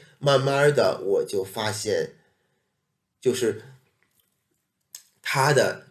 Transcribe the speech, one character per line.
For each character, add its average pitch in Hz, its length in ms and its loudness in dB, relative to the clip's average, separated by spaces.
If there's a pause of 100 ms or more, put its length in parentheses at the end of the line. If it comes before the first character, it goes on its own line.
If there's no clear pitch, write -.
(200)
慢 139 220 2
慢 139 320 2
的， 104 320 2
我 95 180 0
就 95 180 -4
发 107 300 -6
现， 98 440 -4 (1040)
就 123 120 2
是 107 280 -2 (1600)
他 143 320 0
的 113 380 0